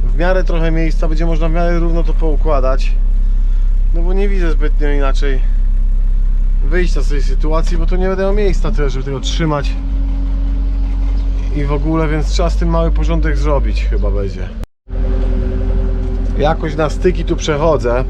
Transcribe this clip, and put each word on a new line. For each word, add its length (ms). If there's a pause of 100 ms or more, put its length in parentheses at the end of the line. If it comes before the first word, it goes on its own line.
w 140
miarę 260
trochę 280
miejsca, 360
będzie 180
można 240
w 20
miarę 280
równo 240
to 100
poukładać. 800 (1000)
No 80
bo 120
nie 160
widzę 220
zbytnio 400
inaczej 480 (1300)
wyjścia 360
z 80
tej 120
sytuacji, 560
bo 80
tu 100
nie 120
będę 160
miał 100
miejsca 380
tyle, 180
żeby 160
tego 140
trzymać 540 (1800)
i 80
w 100
ogóle, 340
więc 200
trzeba 220
z 60
tym 140
mały 220
porządek 460
zrobić 480
chyba 260
będzie. 380 (1900)
Jakoś 380
na 140
styki 360
tu 100
przechodzę, 760